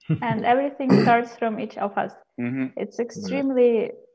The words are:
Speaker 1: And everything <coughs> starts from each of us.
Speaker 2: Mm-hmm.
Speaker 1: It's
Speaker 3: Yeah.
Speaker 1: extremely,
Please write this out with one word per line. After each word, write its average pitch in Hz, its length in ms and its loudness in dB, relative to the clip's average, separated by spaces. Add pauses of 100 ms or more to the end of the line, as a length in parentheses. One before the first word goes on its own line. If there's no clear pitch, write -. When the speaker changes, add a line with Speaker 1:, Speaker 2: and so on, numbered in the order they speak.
(200)
Speaker 1:
And 226 240 -2
everything 269 460 0
<coughs> 202 120 6
starts 240 340 2
from 220 220 -4
each 214 180 -8
of 202 220 -4
us. - 140 -4 (280)
Speaker 2:
Mm-hmm. 131 260 -4 (100)
Speaker 1:
It's - 240 -10
Speaker 3:
Yeah. 240 40 -2
Speaker 1:
extremely, 240 840 0 (240)